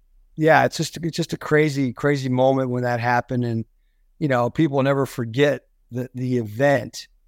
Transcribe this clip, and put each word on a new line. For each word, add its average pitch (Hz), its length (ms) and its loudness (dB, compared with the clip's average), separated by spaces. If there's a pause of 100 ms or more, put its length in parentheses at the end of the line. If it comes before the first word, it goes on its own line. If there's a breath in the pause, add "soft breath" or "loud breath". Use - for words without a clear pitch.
(360)
yeah, 151 300 4
it's - 100 -4
just, - 260 -6
it's 165 140 -6
just 165 160 -4
a 156 60 -8
crazy, 139 560 0
crazy 143 340 -2
moment 131 400 2
when 123 140 -4
that 120 180 -2
happened. 120 440 0
And, 113 200 -2 (540)
you 156 100 -2
know, 120 220 2
people 139 320 0
never 139 240 2
forget 127 560 0 (280)
the, 123 240 -8
the 127 220 -2
event, 117 720 0 (200)